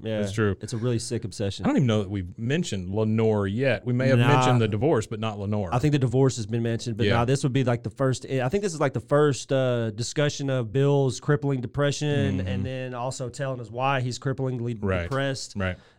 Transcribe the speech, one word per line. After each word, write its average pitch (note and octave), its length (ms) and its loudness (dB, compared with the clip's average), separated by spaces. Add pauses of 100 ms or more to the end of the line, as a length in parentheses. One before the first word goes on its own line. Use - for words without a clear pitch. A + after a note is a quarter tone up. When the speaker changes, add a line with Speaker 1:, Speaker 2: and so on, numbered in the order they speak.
Speaker 1:
Yeah. G#2+ 200 -2
Speaker 2:
It's G2+ 100 -4
true. G#2 280 0
Speaker 1:
It's G#2 120 -10
a B2 40 -4
really A#2 220 -2
sick A#2 260 -4
obsession. G2 400 -6
Speaker 2:
I - 40 0
don't C#4+ 80 2
even D3+ 100 4
know A2 160 2
that F#2 80 -8
we've F#2+ 260 -6
mentioned A2+ 560 -4
Lenore A2 540 2
yet. A#2 400 0
We B2 60 0
may B2+ 160 2
have C3 100 6
Speaker 1:
Nah. A#2+ 80 6
Speaker 2:
mentioned B2+ 340 6
the A2 60 4
divorce, A2 400 2
but G#2+ 140 -8
not A2 180 -4
Lenore. G#2 340 -2
Speaker 1:
I B2 60 4
think D3 140 2
the C#3+ 80 2
divorce C3 340 4
has A2+ 120 -6
been A#2 180 -2
mentioned, A2+ 320 -2
but G#2+ 100 2
Speaker 2:
Yeah. G2+ 120 4
Speaker 1:
nah, A#2+ 80 2
this C#3 180 2
would C3+ 80 0
be, C3+ 100 2
like, A#2+ 220 0
the G#2 60 -6
first, C3 360 0
I B2+ 220 0
think G3+ 160 0
this F3 100 -2
is, D3 60 -2
like, C#3+ 120 2
the - 80 -2
first, D3 520 2
uh, B2 380 2
discussion C#3 600 -2
of B2 220 -2
Bill's C#3 480 2
crippling C#3+ 400 0
depression C#3+ 800 0
Speaker 2:
Mm-hmm. F#2 100 -4
Speaker 1:
and B2+ 180 -2
then C3 260 -6
also B2+ 360 -6
telling C3+ 320 -6
us A2 100 -12
why C3 300 0
he's A#2+ 180 -2
cripplingly B2+ 600 -2
Speaker 2:
Right. F#2 240 2
Speaker 1:
depressed C3 500 -4
Speaker 2:
Right. F#2 220 -2 (220)